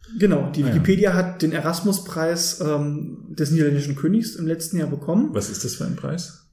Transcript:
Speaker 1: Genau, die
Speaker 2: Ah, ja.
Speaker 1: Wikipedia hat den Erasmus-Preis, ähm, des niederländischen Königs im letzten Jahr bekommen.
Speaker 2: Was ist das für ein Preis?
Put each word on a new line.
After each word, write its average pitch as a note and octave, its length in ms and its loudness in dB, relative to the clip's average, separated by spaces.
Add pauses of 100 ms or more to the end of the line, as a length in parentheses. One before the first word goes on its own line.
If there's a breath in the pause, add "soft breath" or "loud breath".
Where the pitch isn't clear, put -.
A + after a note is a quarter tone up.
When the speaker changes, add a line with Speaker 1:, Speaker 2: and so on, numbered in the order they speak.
(180)
Speaker 1:
Genau, E3 360 4
die D3 100 0
Speaker 2:
Ah, C3 40 0
ja. A#2 60 2
Speaker 1:
Wikipedia F#3 400 4
hat F3+ 280 0
den D#3 100 2
Erasmus-Preis, E3+ 1120 -2
ähm, D3 680 -2
des D3+ 220 -2
niederländischen C#3+ 440 2
Königs G3+ 400 0
im E3 100 -4
letzten E3 320 -2
Jahr D3+ 120 0
bekommen. F#3+ 420 0
Speaker 2:
Was - 180 -2
ist - 140 -8
das B2+ 100 -6
für - 100 -8
ein - 120 -4
Preis? - 560 -8